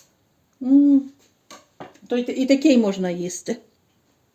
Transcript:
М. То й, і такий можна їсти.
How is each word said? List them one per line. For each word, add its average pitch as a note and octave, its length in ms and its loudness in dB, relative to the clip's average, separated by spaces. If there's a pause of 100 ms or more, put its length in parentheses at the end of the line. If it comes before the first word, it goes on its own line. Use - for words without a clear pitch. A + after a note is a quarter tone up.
(600)
М. C#4 400 4 (1040)
То B3 100 -4
й, B3 80 -4 (120)
і B3+ 80 -2
такий C4+ 320 4
можна F#3+ 320 -2
їсти. F3+ 480 -8 (760)